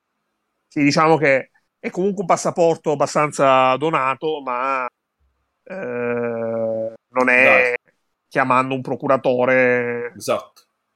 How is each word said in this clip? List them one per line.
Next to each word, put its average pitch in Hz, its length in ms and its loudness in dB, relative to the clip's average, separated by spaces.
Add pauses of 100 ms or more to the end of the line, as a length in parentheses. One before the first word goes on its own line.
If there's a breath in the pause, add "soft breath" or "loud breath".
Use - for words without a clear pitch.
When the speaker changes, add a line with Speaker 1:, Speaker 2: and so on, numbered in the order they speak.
(680)
Speaker 1:
Sì, 151 160 -4
diciamo 156 360 4
che 135 320 0 (280)
è - 120 -10
comunque 190 320 -4
un 170 40 -6
passaporto 165 680 0
abbastanza 135 840 2
donato, 147 640 -4
ma, 131 460 -4 (800)
eh, 117 1300 -6 (160)
non 127 180 2
è 127 160 6
Speaker 2:
Dai. 127 300 4 (540)
Speaker 1:
chiamando 131 460 0
un 135 60 -6
procuratore, 123 1400 0
Speaker 2:
Esatto. - 460 -8 (340)